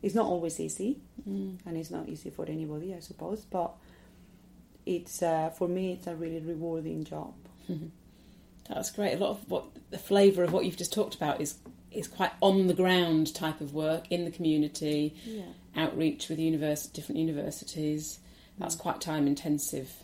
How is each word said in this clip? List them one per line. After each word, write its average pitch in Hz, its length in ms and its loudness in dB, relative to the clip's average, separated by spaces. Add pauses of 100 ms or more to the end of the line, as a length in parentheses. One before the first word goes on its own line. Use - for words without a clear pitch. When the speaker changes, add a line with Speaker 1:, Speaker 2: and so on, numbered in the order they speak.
Speaker 1:
it's 196 140 0
not 220 120 4
always 170 320 0
easy, 190 400 -2 (280)
Speaker 2:
Mm. 196 380 -6
Speaker 1:
and 170 120 -6
it's 160 140 -8
not 165 160 -8
easy 156 220 -10
for 165 160 -8
anybody, 160 480 -6
I 175 60 -10
suppose, 180 460 -10
but 175 280 -2 (1120)
it's, 175 360 -4
uh, 160 280 2
for 175 180 -2
me, 185 260 -2
it's 180 140 -10
a 170 80 -6
really 165 240 -4
rewarding 160 640 -4
job. 151 300 -10 (340)
Speaker 2:
<laughs> - 1000 -12
That's - 220 -4
great. 202 240 0
A - 20 -4
lot 190 140 0
of 202 180 -8
what, - 160 -2 (240)
the 185 80 -10
flavour 196 460 8
of 160 100 4
what 190 120 4
you've 175 120 -2
just - 160 -4
talked - 220 0
about - 260 0
is, 147 140 -4 (360)
is - 160 -6
quite - 240 -2 (100)
on 190 260 8
the 180 60 6
ground 175 600 4
type 156 260 -4
of 143 140 -8
work 156 360 0
in 175 160 0
the 165 60 -6
community, 151 840 2 (100)
Speaker 1:
Yeah. 220 180 -8 (320)
Speaker 2:
outreach 156 540 0
with 156 100 -2
univers-, 156 480 2
different 151 320 -6
universities. 151 1000 -2 (400)
That's - 160 -2
Speaker 1:
Mm. - 40 -10
Speaker 2:
quite 160 220 -4
time 156 260 2
intensive 143 640 -2 (120)